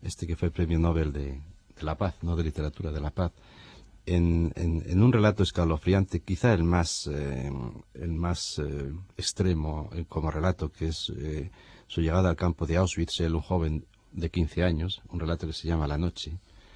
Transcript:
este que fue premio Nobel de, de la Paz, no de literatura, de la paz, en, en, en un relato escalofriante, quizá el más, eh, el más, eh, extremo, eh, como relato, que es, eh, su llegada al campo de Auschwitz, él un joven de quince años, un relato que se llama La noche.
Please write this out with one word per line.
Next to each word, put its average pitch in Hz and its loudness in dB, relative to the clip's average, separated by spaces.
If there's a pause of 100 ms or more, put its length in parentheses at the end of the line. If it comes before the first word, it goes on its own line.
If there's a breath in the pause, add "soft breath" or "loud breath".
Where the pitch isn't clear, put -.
este - -8
que 85 -2
fue 85 0
premio 82 2
Nobel 82 2
de, 69 -4
de - -14
la 76 -4
Paz, 95 -2
no 85 0
de 82 0
literatura, 76 -4
de 76 -4
la 73 -4
paz, 90 -2 (720 loud breath)
en, 85 4
en, 82 0
en 95 4
un 123 8
relato 104 4
escalofriante, 90 2
quizá 110 2
el 82 4
más, 85 2
eh, 69 -4 (440)
el 82 -6
más, 85 -2
eh, 71 -4 (240)
extremo, 78 0
eh, 80 -4
como 80 -2
relato, 78 0
que - -6
es, - -4
eh, 76 -6 (380 soft breath)
su - -2
llegada 87 4
al 82 0
campo 87 0
de 82 2
Auschwitz, 87 0
él 82 2
un 80 0
joven 80 0 (280)
de 82 -4
quince 85 0
años, 87 0
un 87 -6
relato 82 -2
que 78 -6
se - -8
llama 80 0
La 73 -2
noche. 85 -4 (380 soft breath)